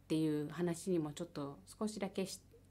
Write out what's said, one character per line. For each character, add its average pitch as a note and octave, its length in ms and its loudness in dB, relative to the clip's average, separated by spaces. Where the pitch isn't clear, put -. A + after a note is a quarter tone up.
て D#3 80 2
い D#3 260 4
う D3 80 -2
話 E3+ 400 0
に F3 100 4
も D3+ 120 0
ち D#3+ 120 -6
ょ - 20 -2
っ - 20 -12
と C#3+ 320 -6
少 A3 80 0
し G#3+ 120 -4
だ F#3+ 100 0
け F#3 160 0
し-、 - 140 -10